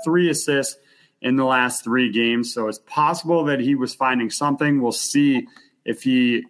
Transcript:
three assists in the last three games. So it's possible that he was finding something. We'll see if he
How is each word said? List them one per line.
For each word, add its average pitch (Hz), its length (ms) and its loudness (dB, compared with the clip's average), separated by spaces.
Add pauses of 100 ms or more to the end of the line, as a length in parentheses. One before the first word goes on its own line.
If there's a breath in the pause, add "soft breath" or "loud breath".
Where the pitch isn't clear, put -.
three 170 260 2
assists 139 500 -2 (420 soft breath)
in 127 140 0
the 135 100 2
last 127 380 0
three 120 280 0
games. 117 420 0
So 113 140 -4
it's 107 120 -6
possible 160 680 0
that 143 140 0
he 131 160 2
was 127 180 -2
finding 127 360 0
something. 143 520 0
We'll 120 100 0
see 139 560 0 (360 loud breath)
if - 200 -6
he 123 460 2